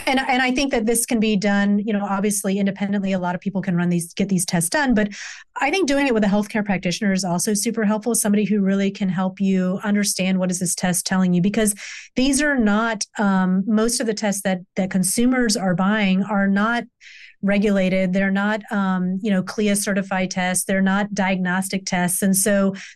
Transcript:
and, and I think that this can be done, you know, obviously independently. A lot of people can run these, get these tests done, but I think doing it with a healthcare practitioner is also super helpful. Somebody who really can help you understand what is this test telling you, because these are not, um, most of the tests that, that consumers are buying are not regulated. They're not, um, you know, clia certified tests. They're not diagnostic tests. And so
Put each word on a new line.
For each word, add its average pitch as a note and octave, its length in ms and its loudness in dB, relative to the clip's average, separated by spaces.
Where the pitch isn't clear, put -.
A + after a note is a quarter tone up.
and, C4+ 140 2
and C4 240 0
I B3+ 80 0
think C#4 220 0
that A#3 120 0
this A#3 220 0
can A#3 120 0
be G#3+ 180 2
done, G3+ 420 2
you G#3+ 140 -2
know, G3+ 140 -2
obviously G3+ 520 -2
independently. G3 540 -2
A F#3 60 0
lot F3 140 -2
of F3+ 80 -6
people F#3 220 -4
can F3 120 0
run F3 140 2
these, F3 240 -2
get G3+ 160 -2
these F3+ 160 0
tests E3+ 240 0
done, C#4 240 2
but G#3 160 2
I C#4 120 0
think F#4 160 0
doing C#4 180 2
it C4 80 2
with G#3+ 100 2
a G#3 40 4
healthcare G#3 360 0
practitioner F#3+ 500 0
is F#3+ 100 -2
also F3+ 320 0
super G#3+ 280 -2
helpful. G#3+ 300 0
Somebody G#3 300 2
who G3+ 180 2
really G3 300 2
can G3 180 -4
help F#3 300 -2
you F#3+ 440 0
understand G3+ 540 0
what F#3 140 0
is F3+ 80 -4
this F3 160 -4
test F3+ 320 -2
telling F#3 260 2
you, F3 80 4
because G#3 320 2
these C4+ 280 2
are C#4+ 140 2
not, A3 480 2
um, F#3+ 480 2
most A3+ 340 2
of A#3 60 -2
the A3 80 0
tests G3+ 300 -2
that, F#3+ 160 0
that F#3 160 -2
consumers A#3 680 2
are F#3 160 0
buying F#3+ 480 2
are G3 260 0
not A3 360 0
regulated. F#3+ 720 2
They're G3 160 2
not, G#3 320 0
um, F#3 520 0
you G#3+ 80 0
know, F#3 100 2
clia G3+ 340 0
certified G3 540 -2
tests. F#3 360 -2
They're F#3+ 140 0
not G3+ 360 0
diagnostic F#3+ 720 -2
tests. F3+ 340 -2
And F#3+ 160 2
so G3 380 2